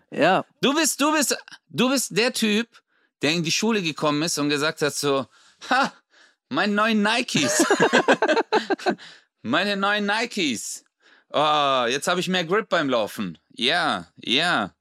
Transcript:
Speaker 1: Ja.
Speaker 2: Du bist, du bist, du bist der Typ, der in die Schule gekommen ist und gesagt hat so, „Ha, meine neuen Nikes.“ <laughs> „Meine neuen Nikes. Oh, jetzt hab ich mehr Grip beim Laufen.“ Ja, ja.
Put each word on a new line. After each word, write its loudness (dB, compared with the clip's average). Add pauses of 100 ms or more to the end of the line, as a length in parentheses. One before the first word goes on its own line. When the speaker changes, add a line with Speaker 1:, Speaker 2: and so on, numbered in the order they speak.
(120)
Speaker 1:
Ja. 2 (160)
Speaker 2:
Du 2
bist, 0
du 2
bist, 0 (340)
du 0
bist -2
der 2
Typ, 0 (560)
der 2
in 0
die -2
Schule 0
gekommen -2
ist -2
und -2
gesagt -2
hat 0
so, 0 (460)
„Ha, 2 (580)
meine 0
neuen 2
Nikes.“ 0 (880)
<laughs> -4
„Meine 0
neuen 0
Nikes. -4 (500)
Oh, 2
jetzt -2
hab 0
ich -4
mehr 0
Grip -2
beim 0
Laufen.“ -2 (140)
Ja, -2 (160)
ja. 0